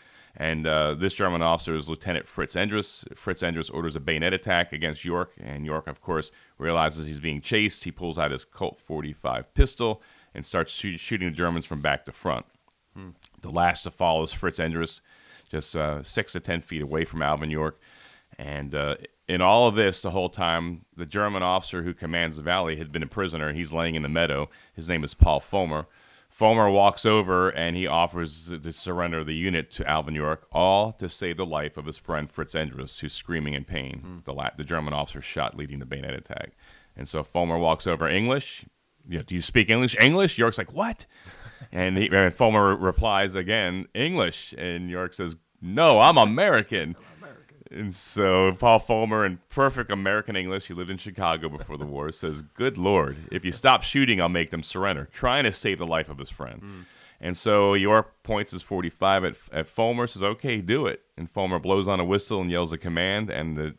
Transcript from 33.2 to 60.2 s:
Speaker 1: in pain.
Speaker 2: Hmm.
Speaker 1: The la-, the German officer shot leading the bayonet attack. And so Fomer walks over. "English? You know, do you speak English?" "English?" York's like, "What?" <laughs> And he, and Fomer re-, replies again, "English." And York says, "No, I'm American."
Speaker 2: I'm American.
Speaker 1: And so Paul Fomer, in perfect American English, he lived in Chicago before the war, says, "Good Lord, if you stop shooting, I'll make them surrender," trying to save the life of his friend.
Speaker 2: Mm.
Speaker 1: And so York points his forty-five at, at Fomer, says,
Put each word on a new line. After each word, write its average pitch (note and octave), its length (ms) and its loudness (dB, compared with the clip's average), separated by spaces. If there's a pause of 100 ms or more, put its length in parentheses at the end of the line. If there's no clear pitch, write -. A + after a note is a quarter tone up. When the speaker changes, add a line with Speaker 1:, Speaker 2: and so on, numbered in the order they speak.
Speaker 1:
in C#2 120 -6
pain. C2+ 340 -8
Speaker 2:
Hmm. F2 240 -16
Speaker 1:
The C2+ 100 -10
la-, C#2 220 -6
the D#2 80 -10
German D2+ 300 -4
officer D2 280 -6
shot - 360 -4
leading C#2+ 220 -10
the C2 60 -10
bayonet C#2 280 -10
attack. - 400 -12 (420)
And C#2+ 140 -12
so D#2 120 -4
Fomer E2+ 380 -2
walks D#2+ 260 2
over. E2 220 0
"English? A#2 560 0 (460)
You E2+ 80 -6
know, D2+ 60 -6
do F2 120 -8
you F2 60 -2
speak G#2+ 280 4
English?" A#2 300 2
"English?" E3 380 6
York's A#2 200 2
like, G2 160 -8
"What?" G#3+ 380 -4
<laughs> - 600 -20
And F#2 260 0
he, G#2 80 2
and F#2 280 6
Fomer G#2 440 6
re-, F#2 80 -4
replies G2 500 2
again, F#2+ 580 -2
"English." B2+ 640 -2
And F2 320 -6
York F2+ 240 -6
says, E2+ 220 -6 (260)
"No, A2+ 380 6
I'm D3+ 180 10
American." A2 800 4
Speaker 2:
I'm - 200 -20
American. - 200 -20 (360)
Speaker 1:
And F#2+ 220 -8
so F#2+ 640 4
Paul A2+ 220 8
Fomer, A2 440 0
in F#2 220 -4
perfect B2+ 440 0
American G2+ 440 -2
English, F#2+ 320 -4
he F2+ 60 -12
lived F2 160 -8
in F#2+ 80 -6
Chicago E2 500 -2
before D2 300 -8
the D2 80 -8
war, C#2+ 260 -6
says, D#2 300 -6
"Good A2 360 -4
Lord, F2+ 380 2 (160)
if F2+ 140 -6
you F2+ 80 -2
stop B2+ 300 6
shooting, A#2+ 360 2
I'll E2+ 80 4
make E2+ 220 0
them E2 120 -6
surrender," F2+ 480 -4
trying C3 360 0
to G#2 80 2
save G2 240 -2
the E2+ 100 -6
life D#2+ 220 0
of D2 80 -12
his C2+ 120 -12
friend. A#1 320 -12
Speaker 2:
Mm. G2 240 -18 (360)
Speaker 1:
And F2+ 160 -4
so G2+ 360 6
York G2+ 500 4
points G#2 280 -4
his F#2 100 -12
forty-five F#2+ 600 2
at, E2+ 120 -2 (180)
at D#2 200 -4
Fomer, A#2+ 360 0
says, F#2 120 -10